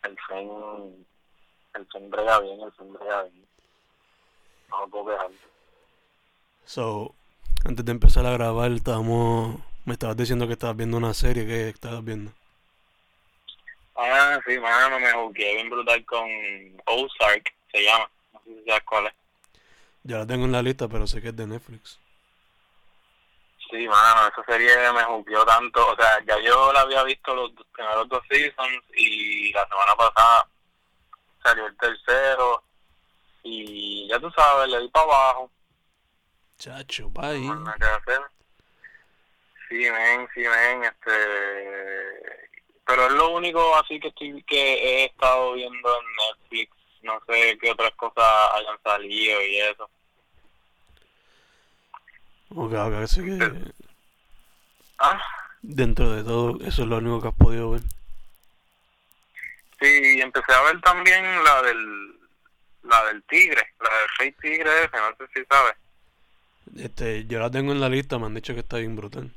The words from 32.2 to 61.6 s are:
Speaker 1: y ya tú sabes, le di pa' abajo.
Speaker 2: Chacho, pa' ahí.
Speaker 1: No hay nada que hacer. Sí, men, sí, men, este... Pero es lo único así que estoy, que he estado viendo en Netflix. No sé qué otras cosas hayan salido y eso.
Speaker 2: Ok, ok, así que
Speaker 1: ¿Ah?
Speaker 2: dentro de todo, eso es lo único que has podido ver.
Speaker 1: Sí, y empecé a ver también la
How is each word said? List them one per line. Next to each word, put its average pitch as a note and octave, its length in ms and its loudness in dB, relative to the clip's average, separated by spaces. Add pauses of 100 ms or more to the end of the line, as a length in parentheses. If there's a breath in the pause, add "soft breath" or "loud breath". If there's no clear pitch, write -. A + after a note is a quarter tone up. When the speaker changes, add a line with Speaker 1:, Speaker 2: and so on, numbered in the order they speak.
Speaker 1:
y G#2 680 -12
ya A#2 100 -4
tú - 140 -8
sabes, C#3+ 380 6
le A#2+ 100 -2
di B2 80 -10
pa' D#3 140 2
abajo. C3 480 2 (1080)
Speaker 2:
Chacho, C3+ 540 -10
pa' - 160 -4
ahí. C#3 180 -6
Speaker 1:
No D3 60 -6
hay D3+ 80 -8
nada G#2+ 180 -8
que G#2+ 60 0 (280)
hacer. C3+ 100 -2 (1500 soft breath)
Sí, A#2 80 -10 (140)
men, A#2+ 440 0
sí, B2 60 -10
men, A#2+ 440 0
este... G2 1600 -6 (420)
Pero B2+ 220 4
es C3 60 2
lo D#3 180 4
único E3+ 460 2
así D3+ 240 0
que D#3 80 -8
estoy, C#3+ 340 -14
que C#3 320 0
he B2+ 320 0
estado B2+ 480 0
viendo B2 440 -4
en A#2 60 -10 (120)
Netflix. A2 560 -6 (300)
No A2 240 -6
sé A#2 320 2
qué A#2 120 -2
otras A2+ 220 -2
cosas A2 640 2
hayan G#2+ 280 -6
salido G#2 580 -2
y G2+ 200 -2
eso. G#2 280 -4 (2750)
Speaker 2:
Ok, A2+ 200 -6
ok, A2 280 -2
así F3 220 2
que F#3+ 140 -6 (1600)
Speaker 1:
¿Ah? F3+ 220 2 (420 loud breath)
Speaker 2:
dentro B2 500 2
de G#2+ 100 -4
todo, A#2+ 440 -2
eso F#3 160 -2
es A2+ 60 -2
lo A#2 100 -2
único A2+ 240 -4
que A#2+ 60 -6
has A2 60 -6
podido A#2 380 6
ver. A2+ 80 0 (2000 loud breath)
Speaker 1:
Sí, C#3 360 6
y C3+ 40 -2
empecé C3 320 0
a C3 100 6
ver E3 200 2
también F3+ 420 4 (200)
la C#3 180 8